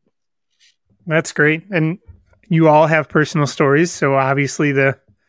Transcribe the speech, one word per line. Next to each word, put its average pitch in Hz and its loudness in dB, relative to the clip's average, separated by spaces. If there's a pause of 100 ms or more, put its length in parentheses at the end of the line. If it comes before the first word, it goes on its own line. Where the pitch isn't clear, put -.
(1080)
That's 160 -2
great. 156 0
And 165 -2 (520)
you 160 4
all 151 4
have 156 -2
personal 151 -2
stories. 156 0
So 139 -2
obviously 139 -2
the 135 -2 (300)